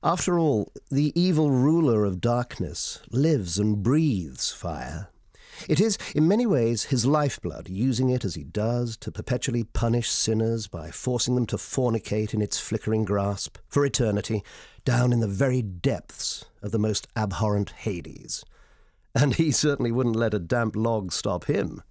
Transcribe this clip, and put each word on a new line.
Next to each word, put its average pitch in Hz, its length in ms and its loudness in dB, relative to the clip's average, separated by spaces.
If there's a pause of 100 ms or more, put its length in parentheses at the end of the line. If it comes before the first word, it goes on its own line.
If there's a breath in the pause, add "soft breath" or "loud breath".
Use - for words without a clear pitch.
After 175 360 0
all, 139 320 2 (180)
the 147 240 2
evil 160 380 4
ruler 131 540 4
of 92 140 -2
darkness 117 800 -4 (100)
lives 117 480 2
and 104 240 2
breathes 113 680 0
fire. 78 580 -8 (600 loud breath)
It 151 100 4
is, 214 200 2 (160 loud breath)
in 151 120 4
many 226 200 4
ways, 120 380 2
his 120 200 0
lifeblood, 131 640 0
using 123 400 2
it 127 160 0
as 90 80 -2
he 78 100 -8
does 113 540 -2
to - 140 -10
perpetually 120 520 -2
punish 117 460 0
sinners 113 560 0
by 80 240 -10
forcing 123 460 -2
them 123 100 2
to 117 140 -4
fornicate 113 760 0
in 107 80 0
its - 180 -2
flickering 110 460 0
grasp, 101 600 -2
for 143 180 0
eternity, 107 580 0 (420 loud breath)
down 123 280 2
in 120 60 2
the 110 80 2
very 127 340 0
depths - 840 -4 (180)
of 101 80 -6
the 110 80 0
most 107 360 0
abhorrent 104 540 0
Hades. - 760 -8 (680 soft breath)
And 131 220 2
he 165 160 2
certainly 139 400 2
wouldn't 120 240 2
let 113 180 2
a 104 60 0
damp 113 360 0
log 110 360 0
stop 90 340 -4
him. - 460 -2